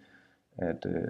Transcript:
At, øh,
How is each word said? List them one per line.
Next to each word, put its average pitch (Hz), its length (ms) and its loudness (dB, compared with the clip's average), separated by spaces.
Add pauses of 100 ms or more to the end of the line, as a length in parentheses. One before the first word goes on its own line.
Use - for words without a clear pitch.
(600)
At, 87 280 0
øh, 87 200 2